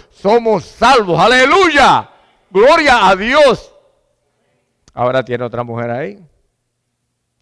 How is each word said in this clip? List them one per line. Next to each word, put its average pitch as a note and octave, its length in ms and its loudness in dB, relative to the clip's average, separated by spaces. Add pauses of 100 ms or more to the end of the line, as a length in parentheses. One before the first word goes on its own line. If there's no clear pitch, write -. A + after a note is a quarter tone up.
somos A3 560 -2
salvos. G#3 540 0
¡Aleluya! B3+ 880 2 (420)
¡Gloria A#3+ 580 2
a G3 60 2
Dios! B3 580 0 (1200)
Ahora B2 300 -4
tiene A#2+ 200 -8
otra A#2+ 200 -10
mujer A#2 260 -10
ahí E3+ 360 -12 (1160)